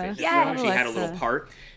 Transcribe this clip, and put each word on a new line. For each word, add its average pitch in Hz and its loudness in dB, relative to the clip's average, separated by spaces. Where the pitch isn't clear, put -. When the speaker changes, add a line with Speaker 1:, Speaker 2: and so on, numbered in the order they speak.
Speaker 1:
P - -2
D - -2
X 202 -6
Fitness - -
Speaker 2:
Yes. 330 2
Speaker 1:
Gym. 240 0
She 208 2
had 185 2
a - -2
little - -2
Speaker 3:
Alexa. 175 -4
Speaker 1:
part-, 123 0